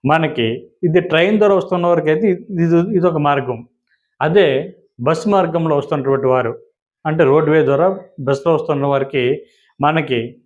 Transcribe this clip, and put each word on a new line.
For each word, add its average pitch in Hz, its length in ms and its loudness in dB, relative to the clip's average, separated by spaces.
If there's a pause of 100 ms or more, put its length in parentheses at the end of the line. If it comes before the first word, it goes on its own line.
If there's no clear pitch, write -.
మనకి 143 440 0 (360)
ఇది 175 180 2
ట్రైన్ 175 360 2
ద్వారా 202 180 4
వస్తున్న 180 320 -2
వారికి 160 220 2
అయితే 180 180 0 (260)
ఇది, 170 240 2 (140)
ఇది 185 160 0
ఒక 165 120 0
మార్గం. 139 380 -2 (640)
అదే 165 260 4 (520)
బస్ 160 280 -2
మార్గంలో 170 480 0
వస్తున్నటువంటి 139 520 -2
వారు, 123 260 0 (520)
అంటే 156 180 -2
రోడ్వే 151 400 4
ద్వారా 139 240 2 (320)
బస్సులో 139 340 -2
వస్తున్న 151 320 -2
వారికి 139 380 -2 (560)
మనకి 143 400 0 (260)